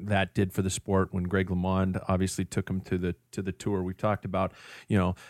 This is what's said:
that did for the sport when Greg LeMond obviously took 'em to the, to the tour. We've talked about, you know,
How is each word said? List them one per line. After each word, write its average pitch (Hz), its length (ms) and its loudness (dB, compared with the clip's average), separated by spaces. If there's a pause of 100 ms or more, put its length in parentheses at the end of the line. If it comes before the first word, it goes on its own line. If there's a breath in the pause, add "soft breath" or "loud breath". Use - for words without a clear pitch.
that 98 280 0
did 95 180 0
for - 80 -2
the 95 100 0
sport 95 440 2
when 90 100 -2
Greg 95 260 2
LeMond 92 580 2
obviously 95 360 0
took - 240 -4
'em 95 140 -2
to 92 160 -2
the, 87 160 -2 (160)
to 101 120 -6
the 95 100 -4
tour. 101 300 -2
We've 92 140 -4
talked 107 280 0
about, 95 280 -2 (360 loud breath)
you 110 100 4
know, 90 160 4 (160 loud breath)